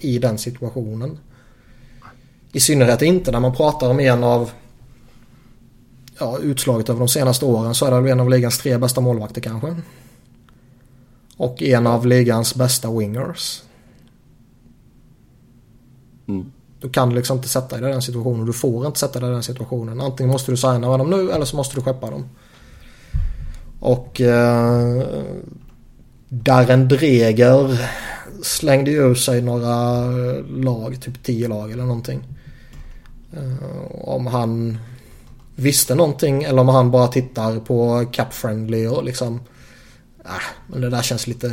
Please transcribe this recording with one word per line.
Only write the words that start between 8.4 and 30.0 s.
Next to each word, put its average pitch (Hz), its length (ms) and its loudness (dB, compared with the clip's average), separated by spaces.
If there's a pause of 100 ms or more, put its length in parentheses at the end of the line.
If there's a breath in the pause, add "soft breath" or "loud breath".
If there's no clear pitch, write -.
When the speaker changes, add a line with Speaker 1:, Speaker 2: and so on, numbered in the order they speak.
Speaker 1:
tre 123 200 0
bästa 127 220 0
målvakter 117 400 -2
kanske. 113 360 -6 (1600 loud breath)
Och 127 260 -6
en 123 240 4
av 120 200 2
ligans 120 480 4
bästa 123 440 0
wingers. 110 640 -6 (2750 soft breath)
Speaker 2:
Mm. 95 240 -6 (280)
Speaker 1:
Du 131 100 -8
kan 123 240 2
liksom 123 220 -2
inte 127 120 -8
sätta 127 320 -4
dig 127 100 -2
i - 20 0
den 131 100 -4
situationen. 120 440 -4
Du 117 60 -2
får 120 340 -2
inte 151 120 -6
sätta 135 220 -4
dig 123 100 -4
i - 20 -2
den 120 100 -4
situationen. 120 580 -8
Antingen 135 320 -2
måste 127 200 -2
du 123 40 0
signa 127 220 2 (120)
med 131 80 4
dem 139 120 0
nu 190 200 0
eller 156 140 -2
så 131 120 -6
måste 135 180 -4
du 135 80 -6
skeppa 127 280 -4
dem. 139 140 -10 (1600 loud breath)
Och, 127 400 -2
eh, 120 840 4 (1300)
Darren 127 600 6
Dreger 127 1000 6 (540 loud breath)
slängde 135 480 2
ju 151 60 2 (140)
ur 123 40 4
sig 123 280 0
några 120 580 0 (480)